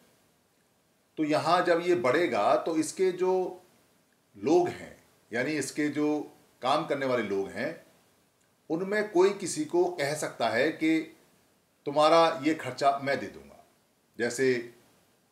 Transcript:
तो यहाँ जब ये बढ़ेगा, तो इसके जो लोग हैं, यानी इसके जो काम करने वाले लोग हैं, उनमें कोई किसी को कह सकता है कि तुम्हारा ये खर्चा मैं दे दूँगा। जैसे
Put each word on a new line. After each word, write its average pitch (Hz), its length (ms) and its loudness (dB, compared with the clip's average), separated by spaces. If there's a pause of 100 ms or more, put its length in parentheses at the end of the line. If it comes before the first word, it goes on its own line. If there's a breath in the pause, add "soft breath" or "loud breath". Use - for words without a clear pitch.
(1160)
तो 160 60 0
यहाँ 160 420 2
जब 170 200 2
ये 175 100 2
बढ़ेगा, 131 600 2
तो 160 220 -2
इसके 180 340 0
जो 185 520 -2 (720)
लोग 165 320 2
हैं, 80 340 -14 (300)
यानी 127 180 -2
इसके 147 380 -2
जो 151 440 -2 (280)
काम 147 240 0
करने 139 200 -4
वाले 123 180 0
लोग 98 260 -4
हैं, 120 360 -8 (840)
उनमें 196 420 -4
कोई 185 180 6
किसी 156 360 -6
को 175 200 2
कह 147 280 -2
सकता 131 360 -4
है 131 220 0
कि 160 460 -2 (680)
तुम्हारा 156 580 4
ये 156 100 2
खर्चा 139 500 0
मैं 135 160 -2
दे 101 80 -8
दूँगा। - 380 -20 (540)
जैसे 120 540 0 (580)